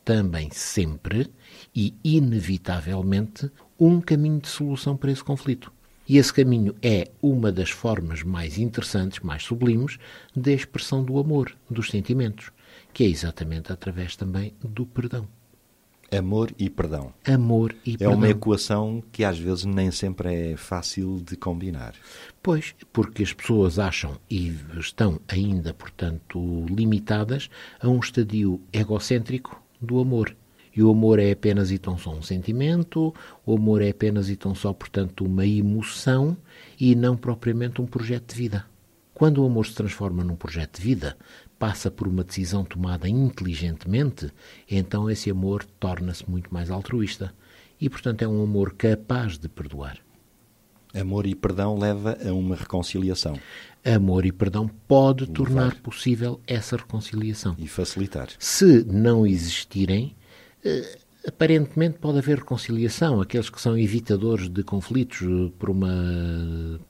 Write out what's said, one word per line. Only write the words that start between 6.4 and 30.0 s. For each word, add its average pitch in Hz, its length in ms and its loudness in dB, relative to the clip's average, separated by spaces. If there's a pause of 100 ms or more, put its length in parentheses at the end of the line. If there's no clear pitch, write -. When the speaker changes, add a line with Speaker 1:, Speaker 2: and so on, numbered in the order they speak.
Speaker 1:
é 107 260 2 (140)
uma 123 300 4
das 92 180 0
formas 85 540 -2
mais 85 340 -4
interessantes, 104 640 -2
mais 80 240 -6
sublimes, 120 540 0 (380)
da 135 160 0
expressão 135 520 -2
do 131 160 -2
amor, 143 360 0 (140)
dos 113 200 -4
sentimentos, 110 640 -2 (400)
que - 120 0
é 107 40 6
exatamente 80 640 -4
através 90 440 -8
também 98 380 -6 (100)
do 120 240 -6
perdão. 120 400 -6 (840)
Speaker 2:
Amor 101 460 0
e 98 140 0
perdão. 73 420 -4 (100)
Speaker 1:
Amor 117 520 4 (100)
e 120 80 -2
Speaker 2:
É 110 40 -6
Speaker 1:
perdão. 101 200 6
Speaker 2:
uma 107 100 6
equação 107 840 2
que 113 120 -2
às 92 140 0
vezes 87 280 -2
nem 95 260 2
sempre 90 420 -4 (200)
é 76 40 -8
fácil 92 680 -6
de 87 140 -12
combinar. 85 560 -6 (480)
Speaker 1:
Pois, 160 320 0 (180)
porque - 300 0
as 98 100 -2
pessoas 95 460 2
acham 85 400 -2 (100)
e 87 280 -4 (240)
estão 87 480 0
ainda, 95 480 -2
portanto, 85 920 -6
limitadas 110 800 0 (320)
a 120 80 -2
um 123 120 4
estadio 104 600 0 (140)
egocêntrico 110 880 -2 (180)
do 120 200 0
amor. 123 360 0 (400)